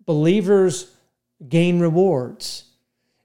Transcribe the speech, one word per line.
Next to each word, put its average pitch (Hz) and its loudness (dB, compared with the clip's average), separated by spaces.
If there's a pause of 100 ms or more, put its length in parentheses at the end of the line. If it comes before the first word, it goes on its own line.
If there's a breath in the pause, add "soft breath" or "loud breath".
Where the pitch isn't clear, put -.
believers 180 0 (580)
gain 175 2
rewards. 165 -2 (600)